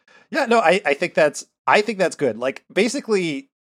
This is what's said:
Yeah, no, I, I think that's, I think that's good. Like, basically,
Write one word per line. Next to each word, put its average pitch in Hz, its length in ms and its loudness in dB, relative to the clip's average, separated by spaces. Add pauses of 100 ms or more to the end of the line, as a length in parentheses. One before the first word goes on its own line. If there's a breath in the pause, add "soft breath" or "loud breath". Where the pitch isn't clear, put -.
(300 soft breath)
Yeah, 285 160 -2
no, 233 120 2
I, 190 260 4
I 143 100 0
think 170 200 -4
that's, 151 320 0 (200)
I 147 140 4
think 208 180 -6
that's 170 180 -2
good. 117 220 -2
Like, 131 340 -6
basically, 185 800 -2 (180)